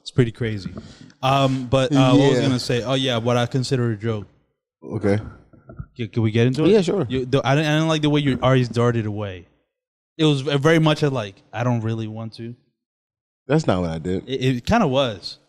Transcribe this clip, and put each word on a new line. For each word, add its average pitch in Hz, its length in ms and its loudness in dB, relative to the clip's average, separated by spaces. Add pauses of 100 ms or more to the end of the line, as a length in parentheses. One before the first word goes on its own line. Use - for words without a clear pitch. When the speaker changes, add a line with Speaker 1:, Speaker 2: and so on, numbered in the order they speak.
Speaker 1:
It's - 100 -18
pretty 117 220 0
crazy. 104 380 -8 (520)
Um, 131 440 0
but, 131 260 0
uh, 143 40 2 (160)
what 143 120 6
I 139 40 6
was 131 100 2
Speaker 2:
Yeah. 120 40 0
Speaker 1:
gonna 123 160 0
say, 120 240 -2
oh 123 120 -2
yeah, 131 220 -2
what 120 220 0
I 120 80 0
consider 123 460 -2
a 107 40 -4
joke. 107 300 -6 (560)
Speaker 2:
Okay. 104 360 0 (800)
Speaker 1:
Can, 113 120 -8
can 113 140 -2
we 110 80 2
get 117 160 4
into 131 180 0
it? 160 60 6
Speaker 2:
Yeah, 208 120 4
sure. 175 260 0
Speaker 1:
You, 127 160 -4
the, 131 220 0
I 135 80 4
didn't, 151 160 0
I 147 60 2
didn't 160 120 0
like 156 140 0
the 147 80 2
way 147 100 2
you 131 220 0
always 127 260 4
darted 117 380 0
away. 101 400 -10 (720)
It 160 80 2
was 143 160 2
ve-, 143 160 -2
very 160 200 4
much 156 240 2
a, 147 80 2
like, 107 320 -6 (100)
"I 113 120 -4
don't 120 160 0
really 113 260 -4
want 110 280 -10
to." 117 200 -14 (920)
Speaker 2:
That's 151 200 2
not 92 140 0
what 85 100 -2
I 80 80 -6
did. 92 300 -4
Speaker 1:
It, 131 280 -2
it 120 100 -10
kinda 214 200 2
was. 127 520 -2 (100)